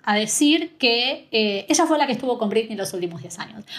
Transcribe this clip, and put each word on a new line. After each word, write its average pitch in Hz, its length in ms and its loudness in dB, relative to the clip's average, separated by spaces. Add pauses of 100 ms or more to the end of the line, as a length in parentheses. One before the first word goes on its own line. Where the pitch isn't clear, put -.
a 208 140 0
decir 294 600 2
que, 247 520 0
eh, 208 380 0
ella 330 180 4
fue 311 100 2
la 294 100 2
que 262 60 -2
estuvo 247 260 -2
con 214 100 -2
Britney 220 280 -2
los 190 180 -6
últimos 170 280 -6
diez - 160 -14
años. - 260 -14 (140)